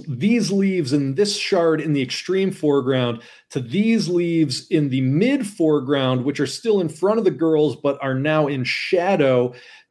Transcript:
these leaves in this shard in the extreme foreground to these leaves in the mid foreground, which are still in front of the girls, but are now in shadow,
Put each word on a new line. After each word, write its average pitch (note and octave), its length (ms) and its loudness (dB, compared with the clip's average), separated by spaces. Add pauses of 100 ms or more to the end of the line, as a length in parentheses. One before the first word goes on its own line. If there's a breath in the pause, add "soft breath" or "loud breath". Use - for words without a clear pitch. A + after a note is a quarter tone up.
these E3+ 420 0
leaves F#3 440 0
in C#3 220 0
this G3+ 200 0
shard E3 460 0
in D#3 100 -2
the C#3+ 80 2
extreme F#3 500 -2
foreground C3 720 0 (300 loud breath)
to C#3 100 -4
these F#3 480 0
leaves E3+ 600 0
in D3+ 200 0
the C3 140 0
mid G#3 440 2
foreground, C3+ 760 0
which C#3+ 160 -4
are C#3 60 0
still G#3 340 -2
in E3 80 -2
front G3+ 300 0
of G3+ 80 0
the F3 40 4
girls, D3+ 460 0
but C#3 260 -2
are C3+ 120 -2
now D3+ 320 2
in C3+ 180 -4
shadow, C3+ 880 2 (380 loud breath)